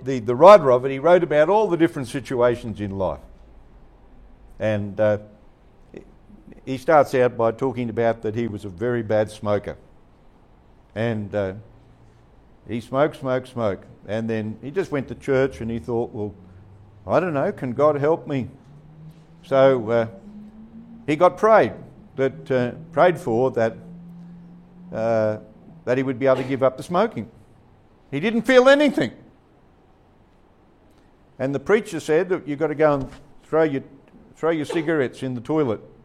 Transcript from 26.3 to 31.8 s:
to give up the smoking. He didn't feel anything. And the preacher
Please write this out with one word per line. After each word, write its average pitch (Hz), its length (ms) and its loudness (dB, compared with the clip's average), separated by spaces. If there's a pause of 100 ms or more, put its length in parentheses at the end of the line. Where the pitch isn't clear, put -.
to 131 80 -2
give 127 180 -6
up 131 140 2
the 151 60 -12
smoking. 175 460 -4 (840)
He 143 100 -6
didn't 220 220 -2
feel 254 260 6
anything. 285 440 4 (2250)
And 135 160 -4
the 135 60 -4
preacher 190 380 0